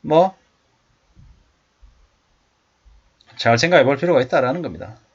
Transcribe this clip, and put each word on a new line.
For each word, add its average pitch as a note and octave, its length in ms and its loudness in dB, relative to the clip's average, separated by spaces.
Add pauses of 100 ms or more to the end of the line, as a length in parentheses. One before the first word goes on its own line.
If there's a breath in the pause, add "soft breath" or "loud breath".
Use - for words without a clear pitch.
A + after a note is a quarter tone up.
뭐 E3 340 2 (3000)
잘 A#2 200 0
생각해 E3 280 4
볼 C#3 120 0
필요가 E3 240 0
있다라는 C3 400 -2
겁니다. G#2+ 380 -14 (160)